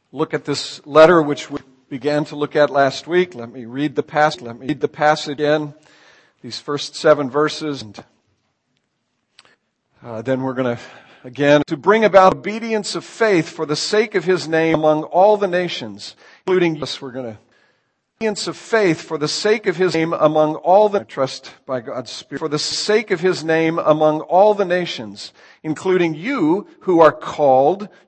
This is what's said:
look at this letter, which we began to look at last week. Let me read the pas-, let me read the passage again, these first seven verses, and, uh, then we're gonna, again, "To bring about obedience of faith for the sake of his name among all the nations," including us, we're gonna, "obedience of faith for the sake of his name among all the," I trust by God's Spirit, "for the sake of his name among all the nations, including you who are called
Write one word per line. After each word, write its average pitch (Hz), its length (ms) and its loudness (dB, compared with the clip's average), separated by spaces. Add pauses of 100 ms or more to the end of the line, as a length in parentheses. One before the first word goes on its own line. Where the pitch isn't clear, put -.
(120)
look 156 220 -6
at 143 120 -8
this - 420 -8
letter, 160 340 8
which 147 300 -6
we 143 80 -10 (280)
began 147 380 -4
to - 100 -12
look 147 200 -6
at 147 160 4
last 139 340 0
week. 180 300 -2
Let 117 160 -14
me 123 140 -14
read 135 300 -6
the 143 60 0
pas-, 151 400 0
let 120 160 -14
me 127 80 -18
read 139 160 -6
the 151 60 0
passage 151 460 -2
again, 147 420 -2 (680)
these 120 180 -14
first - 360 -10
seven 147 340 2
verses, 147 540 -4
and, 104 200 -18 (2000)
uh, 113 200 -12
then 131 180 -2
we're 131 140 -6
gonna, 123 240 -2 (440)
again, 143 440 4
"To 165 100 -6
bring 208 260 2
about 190 300 6
obedience 214 640 -6
of 170 100 -8
faith 196 440 0
for 160 180 -4
the 147 80 -4
sake 214 400 -2
of 175 80 -2
his 160 240 -2
name 160 320 2
among 156 240 2
all 190 340 4
the 202 100 -2
nations," 160 680 -6 (320)
including 175 340 0
us, - 180 -10
we're 135 120 -14
gonna, 117 260 -12 (840)
"obedience 214 260 -4
of 165 100 -8
faith 196 440 0
for 160 160 -8
the 147 120 -4
sake 214 360 -2
of 180 120 0
his 175 180 0
name 165 160 0
among 156 440 2
all 196 340 4
the," 196 100 -2
I - 40 -4
trust - 500 -6 (120)
by 131 140 -6
God's 120 320 -12
Spirit, - 280 -14
"for 156 100 -6
the 147 100 -4
sake 214 520 -2
of 165 100 -2
his 165 240 0
name 160 340 2
among 156 420 2
all 196 320 4
the 202 120 -2
nations, 160 640 -6 (320)
including 170 520 0
you 190 520 -2 (140)
who 175 180 2
are 151 140 6
called 147 760 2 (200)